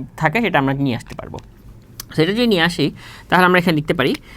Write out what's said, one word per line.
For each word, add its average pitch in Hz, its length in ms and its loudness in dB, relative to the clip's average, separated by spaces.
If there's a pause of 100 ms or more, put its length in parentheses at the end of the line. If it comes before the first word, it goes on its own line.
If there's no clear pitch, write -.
(200)
থাকে 156 240 0
সেটা 160 180 2
আমরা 135 120 0 (120)
নিয়ে 120 140 -2
আসতে - 200 -18
পারবো। - 180 -14 (800)
সেটা 160 220 2
যদি 247 140 2
নিয়ে 170 180 2
আসি 160 160 -2 (420)
তাহলে 180 200 4
আমরা 180 120 4
এখানে 175 200 0
লিখতে 160 180 -2
পারি 139 140 0 (240)